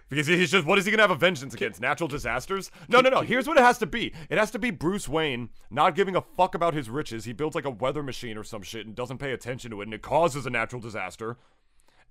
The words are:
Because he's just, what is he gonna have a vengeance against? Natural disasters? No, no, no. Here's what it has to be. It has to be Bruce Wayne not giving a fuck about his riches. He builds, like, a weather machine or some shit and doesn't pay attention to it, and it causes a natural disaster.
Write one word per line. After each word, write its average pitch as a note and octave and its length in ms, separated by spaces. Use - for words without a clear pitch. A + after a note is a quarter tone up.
Because C#3+ 200
he's E3+ 240
just, F3+ 160
what G3 100
is F#3 80
he G#3 60
gonna G#3+ 120
have G3+ 80
a E3+ 40
vengeance C#3 400
against? F#3 260
Natural C#3+ 260
disasters? C3 600
No, A#3+ 140
no, C4 80
no. G#3+ 120
Here's B3+ 260
what D#4+ 100
it B3+ 60
has B3 160
to G3+ 80
be. F3+ 260
It D3+ 80
has G#3 140
to A3+ 80
be A#3+ 100
Bruce F#3 400
Wayne C3+ 400
not D3 240
giving F#3 200
a D#3 60
fuck - 320
about E3+ 220
his A#2 160
riches. A#2 340
He A#2+ 80
builds, D3 220
like, D3 100
a C#3 60
weather B2+ 320
machine A#2+ 340
or G#2+ 60
some G#2 180
shit G#2 240
and G#2+ 100
doesn't B2 220
pay C#3 140
attention A#2+ 400
to G2+ 100
it, G#2 40
and A2 100
it G2+ 80
causes C#3+ 420
a B2+ 60
natural A#2+ 280
disaster. G#2+ 580